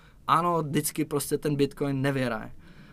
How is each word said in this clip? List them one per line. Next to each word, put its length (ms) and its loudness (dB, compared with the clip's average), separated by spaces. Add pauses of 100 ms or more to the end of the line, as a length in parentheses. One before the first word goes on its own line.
(280)
ano, 360 4
vždycky 420 -2
prostě 320 0
ten 180 0
Bitcoin 460 0
nevyhraje. 500 0 (420)